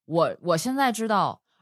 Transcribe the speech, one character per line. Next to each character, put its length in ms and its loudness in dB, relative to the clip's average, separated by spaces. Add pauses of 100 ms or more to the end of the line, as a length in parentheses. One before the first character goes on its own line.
我， 380 0
我 140 2
现 180 -4
在 160 2
知 160 -4
道 360 0 (200)